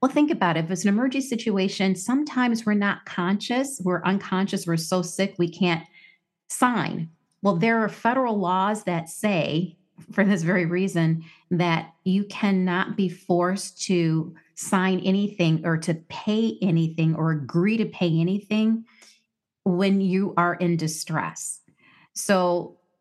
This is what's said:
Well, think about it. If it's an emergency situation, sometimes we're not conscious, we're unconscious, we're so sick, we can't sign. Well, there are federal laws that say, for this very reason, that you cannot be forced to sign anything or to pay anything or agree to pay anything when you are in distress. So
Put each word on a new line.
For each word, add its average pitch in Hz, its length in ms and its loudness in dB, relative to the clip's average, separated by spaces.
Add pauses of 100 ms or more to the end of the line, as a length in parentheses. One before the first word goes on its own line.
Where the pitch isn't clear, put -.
Well, 262 80 2
think 302 220 2
about 175 240 0
it. 160 80 0
If 165 80 -8
it's 185 100 -4
an 208 60 2
emergency 262 400 0
situation, 196 680 0
sometimes 247 720 -2
we're 208 80 2
not 202 320 0
conscious, 208 800 -2
we're 180 180 0
unconscious, 190 640 -2
we're 170 100 0
so 175 260 0
sick, 190 360 -4
we 170 100 0
can't 170 360 -2 (680)
sign. 190 600 -2 (320)
Well, 196 160 4
there 226 260 2
are 202 40 -2
federal 240 520 0
laws 190 500 0
that 165 180 -4
say, 175 680 -2 (340)
for 202 140 2
this 196 180 2
very 175 240 2
reason, 165 560 0 (300)
that 165 400 0 (100)
you 190 220 2
cannot 190 720 0
be 190 120 0
forced 175 760 -2
to 165 500 2 (220)
sign 185 480 0
anything 190 600 2
or 165 120 2
to 165 180 -2 (140)
pay 220 520 -2
anything 165 540 2
or 160 160 0
agree 170 460 0
to 220 100 0
pay 165 340 0
anything 220 640 0 (800)
when 190 360 2
you 190 360 0
are 175 180 2
in 175 220 2
distress. 156 840 -6 (540)
So 180 640 0 (220)